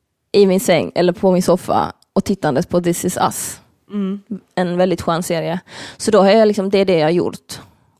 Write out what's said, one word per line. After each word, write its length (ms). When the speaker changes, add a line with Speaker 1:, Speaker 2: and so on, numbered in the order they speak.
Speaker 1:
i 140
min 140
säng 340
eller 180
på 200
min 100
soffa 500
och 120
tittandes 420
på 140
This 240
Is 120
Us. 440
Speaker 2:
Mm. 300
Speaker 1:
En 220
väldigt 260
skön 200
serie. 380
Så 140
då 120
har 80
jag 180
liksom, 220
det 80
är 60
det 140
jag 80
har 40
gjort. 500